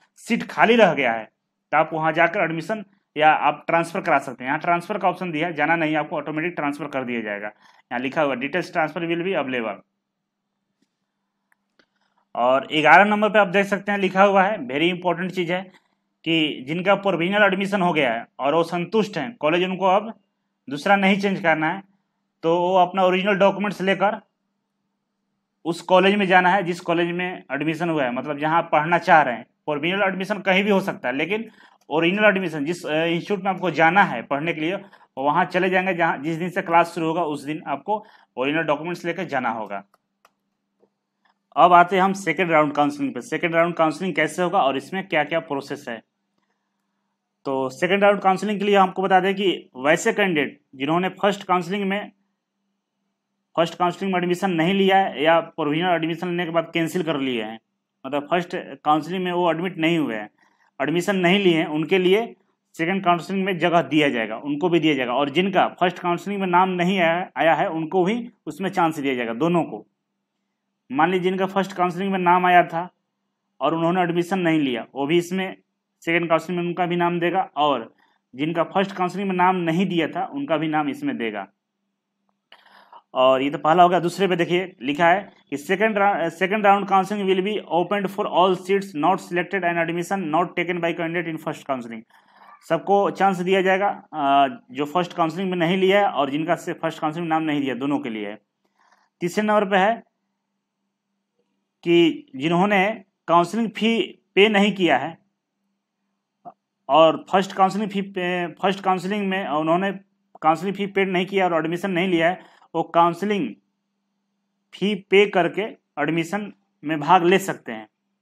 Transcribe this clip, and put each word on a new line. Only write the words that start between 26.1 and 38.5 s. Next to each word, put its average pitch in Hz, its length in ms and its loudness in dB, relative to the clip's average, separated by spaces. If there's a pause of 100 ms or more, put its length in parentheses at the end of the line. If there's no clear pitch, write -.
में 202 120 0
जाना 180 220 6
है 196 140 2
जिस 175 180 -6
कॉलेज 170 300 0
में 180 320 -6 (100)
एडमिशन 151 380 -2
हुआ 151 140 0
है, 123 80 -2
मतलब 135 260 -6
जहाँ 156 200 0
आप 165 140 0
पढ़ना 165 260 2
चाह 165 240 6
रहे 127 120 -2
हैं। 113 100 -12
प्रोविजनल 160 580 -4
एडमिशन 190 360 -2
कहीं 190 260 2
भी 208 60 2
हो 190 100 4
सकता 175 280 -4
है, 127 80 -2
लेकिन 208 340 -4 (400)
ओरिजिनल 175 340 2
एडमिशन 185 400 2
जिस, 165 220 -6
अ, 151 180 0
इंस्टीट्यूट 170 360 -2
में 196 100 -4
आपको 180 200 -4
जाना 165 340 4
है 131 180 -4
पढ़ने 151 300 -4
के 156 80 -10
लिए, 175 180 -4 (400)
वहाँ 147 260 2
चले 180 260 0
जाएंगे 185 240 0
जहाँ, 170 240 0
जिस 160 180 -4
दिन 170 140 -4
से 180 120 -4
क्लास 165 320 2
शुरू 165 120 -4
होगा 165 160 -2
उस 147 220 -6
दिन 156 220 -8
आपको 202 380 -6 (320)
ओरिजिनल 147 280 -2